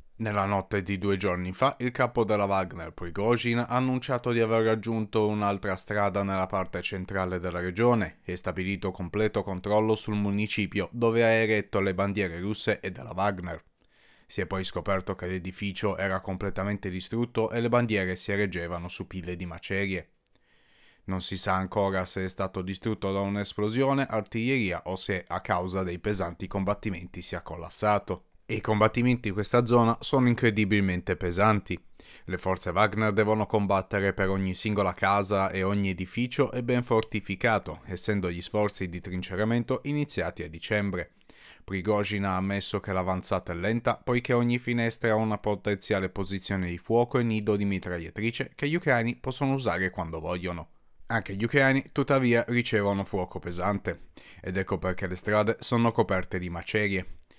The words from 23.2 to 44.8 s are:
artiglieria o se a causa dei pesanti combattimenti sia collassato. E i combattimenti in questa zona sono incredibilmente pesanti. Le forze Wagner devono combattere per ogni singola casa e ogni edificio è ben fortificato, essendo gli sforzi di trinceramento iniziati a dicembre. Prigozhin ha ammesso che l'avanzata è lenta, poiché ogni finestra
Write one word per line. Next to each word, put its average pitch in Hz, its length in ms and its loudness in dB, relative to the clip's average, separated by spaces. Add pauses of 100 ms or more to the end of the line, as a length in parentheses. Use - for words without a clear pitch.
artiglieria 110 800 -2
o 92 100 -4
se 92 320 -4
a 87 140 -4
causa 92 400 0
dei 87 160 -4
pesanti 92 480 -2
combattimenti 92 800 -4
sia - 180 -6
collassato. 90 840 -2 (180)
E 110 100 -4
i 104 60 -4
combattimenti 113 680 2
in 90 60 -4
questa 120 300 2
zona 117 360 6
sono 127 260 4
incredibilmente 101 880 2
pesanti. 95 640 2 (440)
Le 90 120 -4
forze 95 340 -2
Wagner 104 420 2
devono 107 320 2
combattere 98 680 2
per 95 160 2
ogni 95 240 0
singola 98 400 0
casa 98 560 2
e 95 140 -2
ogni 98 240 0
edificio 120 640 -2
è 127 100 -4
ben 120 220 0
fortificato, 107 1000 0
essendo 95 440 -2
gli 87 120 -4
sforzi 101 480 -2
di 87 100 -8
trinceramento 107 840 -2
iniziati 143 580 -2
a 82 60 -8
dicembre. 92 640 -2 (500)
Prigozhin 98 640 0
ha 95 100 0
ammesso 98 460 -2
che 101 100 -6
l'avanzata 92 640 -2
è - 20 -4
lenta, 113 400 0
poiché 123 380 -2
ogni 120 260 2
finestra 117 520 0